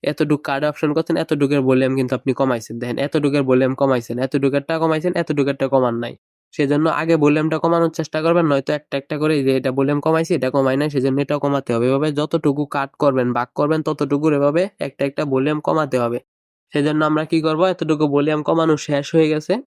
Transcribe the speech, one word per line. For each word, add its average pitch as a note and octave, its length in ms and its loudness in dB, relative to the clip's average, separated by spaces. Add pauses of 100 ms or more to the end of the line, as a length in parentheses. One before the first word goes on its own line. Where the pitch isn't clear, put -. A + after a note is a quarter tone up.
এতটুক D3 400 0
কাট C#3 200 -2
অপশন D3+ 300 -2
করছেন, D#3+ 240 0
এতটুকের C#3+ 440 0
ভলিউম C3 340 2
কিন্তু C3 200 -2
আপনি C3 180 -4
কমাইছেন। A#2+ 440 -2
দেখেন A#2+ 220 -6
এতটুকের C#3+ 440 0
ভলিউম C3 320 2
কমাইছেন, C3 440 0
এতটুকেরটা C#3 600 -2
কমাইছেন, D#3+ 360 0
এতটুকেরটা C#3+ 520 -2
কমান B2+ 320 2
নাই। A#2 140 -8 (400)
সেজন্য D3 360 0
আগে D#3+ 280 0
ভলিউমটা D3+ 420 2
কমানোর E3 340 2
চেষ্টা D#3 280 -6
করবেন, E3+ 260 2
নয়তো C#3 260 0
একটা D3 240 -6
একটা C#3 200 -6
করে, D#3 180 0
এই C#3 100 0
যে C3+ 120 2
এটা C3 140 -2
ভলিউম C#3 300 0
কমাইছি, D#3+ 340 0
এটা C3 160 0
কমাই C3+ 260 2
নাই, D3+ 140 0
সেজন্য C3+ 300 0
এটাও C#3+ 180 -2
কমাতে C#3+ 320 -2
হবে। A#2 160 0
এভাবে C#3 240 0
যতটুকু D3 540 -2
কাট C#3 320 -6
করবেন, C3 360 2
ভাগ B2 220 -2
করবেন, D3+ 280 0
ততটুকুর D3 500 0
এভাবে C#3+ 280 2 (180)
একটা C#3+ 260 -6
একটা C#3 200 -4
ভলিউম C#3 360 0
কমাতে D3+ 380 0
হবে। A#2+ 200 -2 (540)
সেজন্য D3+ 320 0
আমরা D3+ 200 0
কি D#3+ 160 0
করব? D#3 240 0
এতটুকু D#3 420 0
ভলিউম D3 360 0
কমানো D#3+ 340 2
শেষ C#3+ 360 -4
হয়ে D#3+ 160 4
গেছে D#3 240 -2 (200)